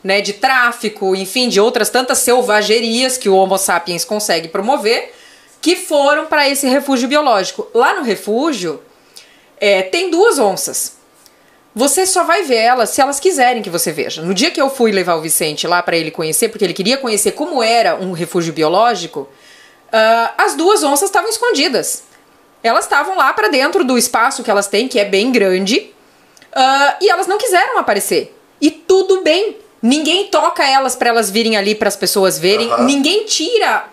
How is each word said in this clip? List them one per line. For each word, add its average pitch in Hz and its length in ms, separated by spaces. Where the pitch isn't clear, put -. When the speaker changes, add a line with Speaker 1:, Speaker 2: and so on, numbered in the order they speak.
Speaker 1:
né, 196 180
de 202 140
tráfico, 240 800
enfim, 196 340
de 190 120
outras 220 280
tantas 254 300
selvagerias 226 960
que - 120
o 190 80
Homo 190 200
sapiens 175 480
consegue 180 440
promover, 220 640
que 349 140
foram 294 500
pra 302 220
esse 277 200
refúgio 269 400
biológico. 240 640
Lá 269 220
no 359 80
refúgio, 214 800
é, 202 200
tem 349 300
duas 381 280
onças. - 640
Você 277 300
só 359 200
vai 349 180
ver 262 140
elas 233 340
se - 100
elas 277 180
quiserem 254 440
que 185 80
você 170 220
veja. 147 280
No 175 140
dia 262 160
que 330 100
eu 277 80
fui 233 240
levar 180 220
o 156 80
Vicente 156 440
lá 175 160
pra 170 140
ele 156 140
conhecer, 160 380
porque 208 160
ele 170 100
queria 226 240
conhecer 214 340
como 302 300
era 220 320
um 185 180
refúgio 170 400
biológico, 170 760
ah, 226 460
as 359 180
duas 339 280
onças 294 260
estavam 392 220
escondidas. 311 720
Elas 247 220
estavam 370 320
lá 285 160
pra 427 160
dentro 311 360
do 254 120
espaço 240 460
que 220 80
elas 202 160
têm, 220 200
que 254 120
é 208 60
bem 196 280
grande, 196 580
ah, 269 460
e 392 80
elas 359 180
não 392 120
quiseram 427 400
aparecer. 196 580
E 302 100
tudo 381 520
bem. 349 340
Ninguém 311 480
toca 330 360
elas 262 300
pra 240 140
elas 226 200
virem 220 280
ali, 202 180
pras 214 220
pessoas 185 420
verem. 220 320
Speaker 2:
Aham. 240 140
Speaker 1:
Ninguém 285 400
tira 320 680